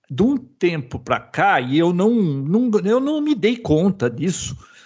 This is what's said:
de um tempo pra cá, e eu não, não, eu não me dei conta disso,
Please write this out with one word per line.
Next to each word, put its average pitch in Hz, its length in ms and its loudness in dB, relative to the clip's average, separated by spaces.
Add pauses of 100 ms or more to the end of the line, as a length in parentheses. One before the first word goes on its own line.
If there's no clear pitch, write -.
de 139 140 0
um 269 140 2
tempo 165 640 -4
pra 117 200 -2
cá, 175 400 0
e 131 180 0
eu 170 140 4
não, 185 220 2
não, 180 560 0 (160)
eu 233 140 2
não 294 200 -2
me 302 160 0
dei 220 220 0
conta 156 520 0
disso, 123 460 -6 (300)